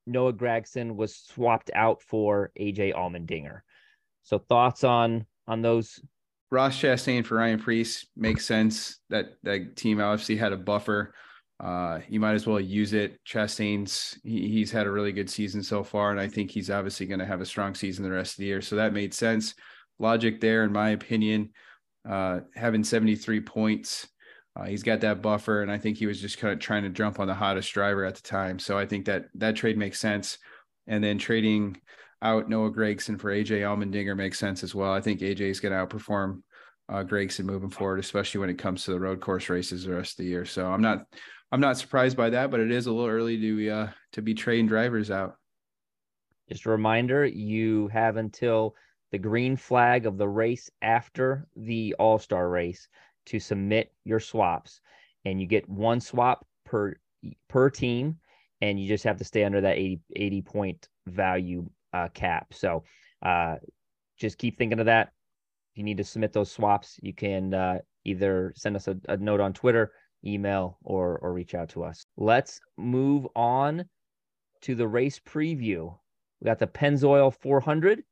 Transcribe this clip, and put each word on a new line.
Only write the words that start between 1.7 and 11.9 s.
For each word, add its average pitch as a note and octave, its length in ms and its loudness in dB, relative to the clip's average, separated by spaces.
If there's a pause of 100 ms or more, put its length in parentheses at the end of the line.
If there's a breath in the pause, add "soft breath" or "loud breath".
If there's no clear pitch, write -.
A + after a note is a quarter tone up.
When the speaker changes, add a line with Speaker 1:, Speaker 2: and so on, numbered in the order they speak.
Speaker 1:
out A2+ 260 4
for G#2 540 0
A G#2 160 -4
J G2 220 0
Allmendinger. E2+ 720 -6 (600 soft breath)
So - 160 0
thoughts B2 460 4
on, A#2 420 4 (220)
on A2+ 140 -2
those? A#2 360 2 (520)
Speaker 2:
Ross C3 300 2
Chastain B2+ 460 2
for - 80 -2
Ryan A2+ 260 4
Preece A2+ 460 0 (100)
makes A2 300 0
sense. A2 540 0 (100)
That, - 320 -4
that G2+ 340 -4
team G#2+ 240 0
obviously G#2+ 380 0
had G2+ 160 0
a - 20 -2
buffer. G#2 580 -2 (460 loud breath)
Uh, F2 380 -4 (100)